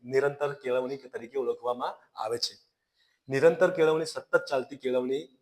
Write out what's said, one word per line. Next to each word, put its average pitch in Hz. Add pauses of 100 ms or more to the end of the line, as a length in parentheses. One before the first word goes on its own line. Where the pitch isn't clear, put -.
નિરંતર 135
કેળવણી 127
તરીકે 120
ઓળખવામાં 123
આવે 113
છે. - (720)
નિરંતર 165
કેળવણી 156
સતત 160
ચાલતી 135
કેળવણી 127 (140)